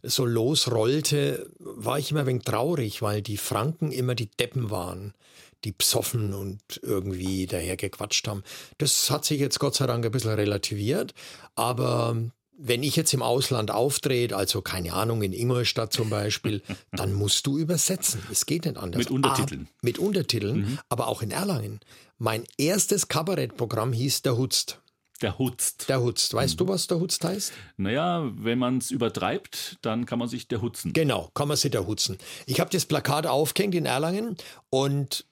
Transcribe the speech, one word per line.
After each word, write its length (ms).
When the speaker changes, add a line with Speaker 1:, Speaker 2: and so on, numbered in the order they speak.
Speaker 1:
so 220
losrollte, 1200
war 400
ich 120
immer 100
ein 60
wenig 180
traurig, 580
weil 200
die 140
Franken 560
immer 220
die 160
Deppen 400
waren, 420
die 80
psoffen 600
und 500
irgendwie 640
daher 300
gequatscht 500
haben. 160
Das 320
hat 140
sich 160
jetzt 180
Gott 160
sei 120
Dank 180
ein 80
bisschen 200
relativiert, 840
aber 640
wenn 200
ich 140
jetzt 180
im 80
Ausland 480
auftrete, 680
also 240
keine 320
Ahnung, 300
in 100
Ingolstadt 600
zum 180
Beispiel, 520
Speaker 2:
<laughs> 140
Speaker 1:
dann 220
musst 320
du 120
übersetzen. 720
Es 160
geht 200
nicht 100
anders. 220
Speaker 2:
Mit 120
Untertiteln. 600
Speaker 1:
Ah, 120
mit 160
Untertiteln, 640
Speaker 2:
Mhm. 180
Speaker 1:
aber 200
auch 140
in 80
Erlangen. 500
Mein 260
erstes 500
Kabarettprogramm 880
hieß 280
Der 140
Hutzt. 440
Speaker 2:
Der 160
Hutzt. 500
Speaker 1:
Der 140
Hutzt. 300
Weißt 220
Speaker 2:
Mhm. 120
Speaker 1:
du, 20
was 180
der 140
Hutzt 240
heißt? 280
Speaker 2:
Naja, 600
wenn 220
man's 320
übertreibt, 920
dann 240
kann 120
man 100
sich 200
der 140
Hutzen. 320
Speaker 1:
Genau, 400
kann 140
man 100
sich 120
der 160
Hutzen. 300
Ich 140
hab 100
das 160
Plakat 400
aufgehängt 480
in 100
Erlangen 520
und 600